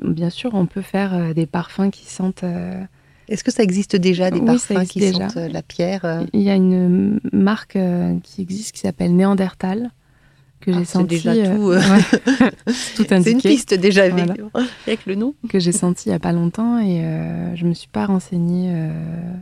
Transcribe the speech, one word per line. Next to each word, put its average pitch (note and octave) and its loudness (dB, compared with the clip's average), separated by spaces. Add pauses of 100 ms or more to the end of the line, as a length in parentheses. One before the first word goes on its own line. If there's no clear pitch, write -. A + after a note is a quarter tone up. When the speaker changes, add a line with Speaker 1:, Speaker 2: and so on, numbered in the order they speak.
Speaker 1:
bien E3+ -2
sûr, A#3+ -6
on F#3 2
peut G3 -8
faire, F#3+ -2
euh, E3+ -2
des D#3+ 0
parfums F#3+ -2
qui - -12
sentent... F#3 -6
Euh F3+ -6 (440)
Speaker 2:
Est-ce G#3+ -4
que - -2
ça A#3 2
existe G3 0
déjà, F#3 2
des F3+ 0
Speaker 1:
Oui, A#3 2 (120)
ça G#3+ -4
Speaker 2:
parfums F#3 2
Speaker 1:
existe F#3 -4
Speaker 2:
qui - -4
Speaker 1:
déjà. F#3+ 0
Speaker 2:
sentent, A3 -8
euh, E3 -6
la D#3+ -8
pierre, F3+ -4
euh ? E3 -2
Speaker 1:
Il G#3 2
y G3+ 2
a G3 2
une F#3 2 (140)
marque, G3+ 0
euh, F3 -2
qui - -12
existe F#3+ -8
qui - -20
s'appelle F3 0
Néandertal, G3 0 (680)
que - -4
Speaker 2:
Ah, F3+ 0
Speaker 1:
j'ai F3 0
Speaker 2:
c'est - -8
Speaker 1:
senti, F3+ 2
Speaker 2:
déjà E3+ 0
Speaker 1:
euh, G#3 2
Speaker 2:
tout, G#3 2
euh. F#3 4
Speaker 1:
ouais. G#3+ 4
<laughs> - - (160)
Tout A3+ 0
Speaker 2:
C'est - -4
une G3 6
Speaker 1:
indiqué. G#3+ 4
Speaker 2:
piste A#3+ 2
déjà, F#3+ 4
Speaker 1:
Voilà. F3+ 2
Speaker 2:
effectivement, G#3 -4 (360)
avec A3 -4
le F#3+ -4
nom. B3 -2 (140)
Speaker 1:
Que G3 0
j'ai F3 2
senti F3+ -2
il - 0
y - 2
a D#3+ -2
pas F3 -2
longtemps G#3+ 0
et, F3 0
euh, E3+ -6
je E3+ -2
me E3+ 0
suis - -12
pas G#3 -2
renseignée, F3+ -2
euh, D#3+ -4 (500)